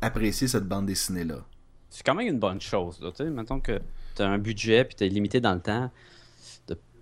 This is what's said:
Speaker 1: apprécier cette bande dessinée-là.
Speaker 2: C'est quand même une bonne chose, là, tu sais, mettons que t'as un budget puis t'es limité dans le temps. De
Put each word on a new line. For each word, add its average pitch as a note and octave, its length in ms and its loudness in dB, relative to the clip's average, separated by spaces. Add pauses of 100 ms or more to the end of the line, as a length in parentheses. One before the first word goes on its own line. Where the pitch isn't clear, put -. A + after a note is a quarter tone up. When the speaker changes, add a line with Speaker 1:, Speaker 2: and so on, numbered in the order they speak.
Speaker 1:
apprécier - 460 0
cette G2+ 200 0
bande G2 200 0
dessinée-là. F2 580 -4 (460)
Speaker 2:
C'est - 120 -16
quand C3+ 120 4
même A3+ 140 0
une C3+ 100 0
bonne F#2+ 220 0
chose, F2 380 -2
là, F2+ 120 -8
tu - 120 -6
sais, E3 60 -4
mettons C3+ 300 -4
que G#2+ 200 0 (360)
t'as G2+ 120 2
un G2+ 120 2
budget A2 460 4
puis - 100 -10
t'es G2+ 120 2
limité G#2 320 2
dans A2 140 4
le F2 80 -2
temps. B2 300 0 (760)
De D#2+ 100 -6 (240)